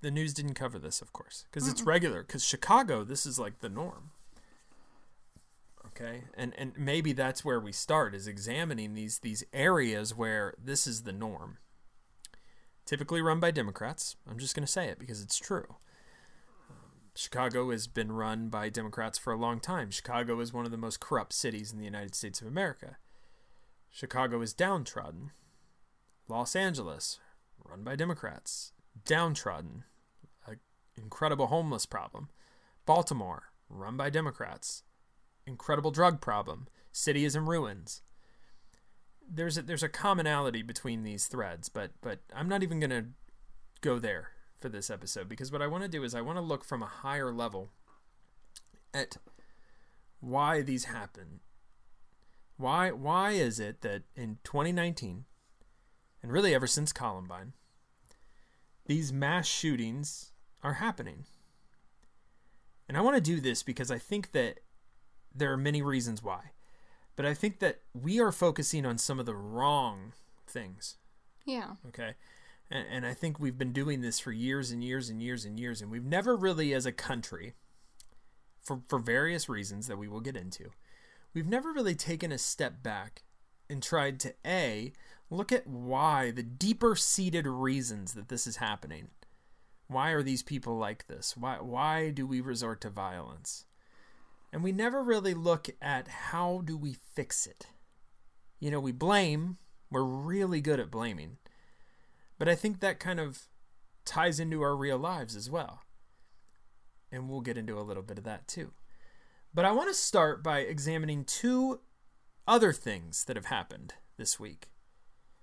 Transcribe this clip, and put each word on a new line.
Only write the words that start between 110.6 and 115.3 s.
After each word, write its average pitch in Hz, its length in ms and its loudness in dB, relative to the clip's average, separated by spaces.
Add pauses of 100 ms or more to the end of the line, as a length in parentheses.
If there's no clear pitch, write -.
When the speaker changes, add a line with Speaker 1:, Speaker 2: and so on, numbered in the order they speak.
Speaker 1:
examining 151 640 0
two 254 540 2 (720)
other 220 240 8
things 87 540 -4
that 120 100 -4
have 101 100 -8
happened - 480 -6 (220)
this - 240 0
week, - 300 -12 (720)